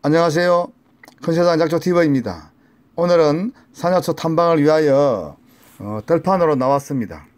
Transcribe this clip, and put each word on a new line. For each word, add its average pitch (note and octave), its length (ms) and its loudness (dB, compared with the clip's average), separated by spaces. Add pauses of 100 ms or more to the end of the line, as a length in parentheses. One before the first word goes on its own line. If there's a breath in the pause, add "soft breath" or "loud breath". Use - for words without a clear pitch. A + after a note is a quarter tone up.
안녕하세요. E3+ 640 2 (520)
큰세상 E3+ 360 0
약초 E3 200 0
튜버입니다. C#3+ 720 -2 (440 soft breath)
오늘은 E3+ 580 0 (200 soft breath)
산야초 F3 400 -2
탐방을 E3 480 0
위하여, C#3+ 720 2 (440 soft breath)
어, G#2 260 -10
들판으로 E3+ 480 0
나왔습니다. B2+ 720 -4 (120)